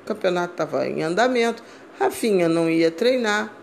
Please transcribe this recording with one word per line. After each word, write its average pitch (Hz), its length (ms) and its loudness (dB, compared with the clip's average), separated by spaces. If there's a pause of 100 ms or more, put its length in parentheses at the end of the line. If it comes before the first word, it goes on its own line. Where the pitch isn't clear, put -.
O - 40 -16
campeonato 180 460 -2
tava 135 340 -2
em 139 140 -4
andamento, 233 600 0 (340)
Rafinha 202 520 2
não 165 200 2
ia 165 220 2
treinar 220 720 0